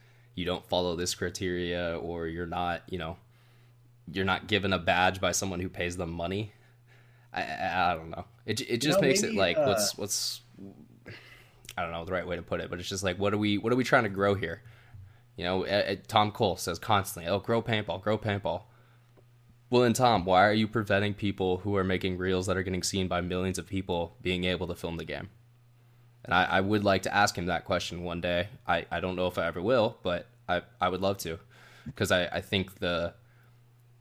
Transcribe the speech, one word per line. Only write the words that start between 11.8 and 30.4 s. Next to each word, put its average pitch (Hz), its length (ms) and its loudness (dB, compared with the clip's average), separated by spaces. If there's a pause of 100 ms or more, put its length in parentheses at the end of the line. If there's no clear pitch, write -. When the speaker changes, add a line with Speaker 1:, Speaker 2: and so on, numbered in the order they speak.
Speaker 1:
don't 85 100 -4
know 85 120 -6
the 90 80 -6
right 90 140 -2
way 87 100 -4
to 87 60 -8
put 87 180 -4
it, 85 100 -8
but 90 80 -6
it's 92 100 -8
just 95 140 -4
like, 92 160 -2
what 101 160 2
are 104 40 0
we, 104 200 2
what 113 140 0
are 123 40 4
we 127 80 2
trying 123 200 4
to 104 40 -2
grow 98 260 2
here? 85 280 -4 (720)
You 85 60 -8
know, 92 220 0
uh, 101 240 2
uh, 98 80 -2 (100)
Tom 107 240 4
Cole 95 260 0
says - 220 -6
constantly, 95 500 0
"Oh, 95 120 2
grow 117 200 0
paintball, 104 420 -4
grow 107 140 2
paintball." 101 460 -2 (1040)
Well, 123 140 6
then, 120 100 6
Tom, 113 320 6
why 92 220 8
are 104 60 6
you 107 160 4
preventing 104 460 2
people 95 440 0
who 101 160 -2
are 98 80 2
making 92 360 0
reels 92 280 0
that 92 100 0
are 95 60 0
getting 90 220 -2
seen 95 240 -2
by 87 120 0
millions 90 380 -2
of 87 80 -8
people 87 560 -4
being 90 220 -2
able 85 240 0
to 85 80 -6
film 85 200 -6
the 82 80 -8
game? 71 260 -10 (920)
And - 80 -4
I, 90 120 4
I 95 160 2
would 104 240 2
like 95 180 4
to - 100 -4
ask 104 240 2
him 87 100 -4
that 87 180 -2
question 87 400 -4
one 87 160 -6
day. 87 260 0 (220)
I, 85 240 0
I 85 80 -2
don't 92 160 -2
know 90 100 0
if 90 100 -2
I 85 100 0
ever 85 140 -4
will, 110 440 2
but 87 240 -4 (200)